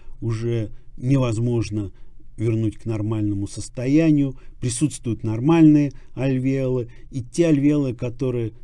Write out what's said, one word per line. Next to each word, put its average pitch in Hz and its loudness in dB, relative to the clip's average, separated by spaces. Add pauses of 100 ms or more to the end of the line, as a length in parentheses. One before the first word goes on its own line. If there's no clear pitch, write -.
(200)
уже 113 -4 (260)
невозможно 117 0 (460)
вернуть 113 0
к - -14
нормальному 104 -2
состоянию. 139 2 (240)
Присутствуют 123 -2
нормальные 147 6 (220)
альвеолы 127 0 (180)
и 123 -8
те 170 2
альвеолы, 143 2
которые 120 -4 (100)